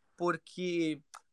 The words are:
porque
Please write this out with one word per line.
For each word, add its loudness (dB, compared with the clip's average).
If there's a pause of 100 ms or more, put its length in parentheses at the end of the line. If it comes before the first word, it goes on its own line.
(160)
porque 0 (320)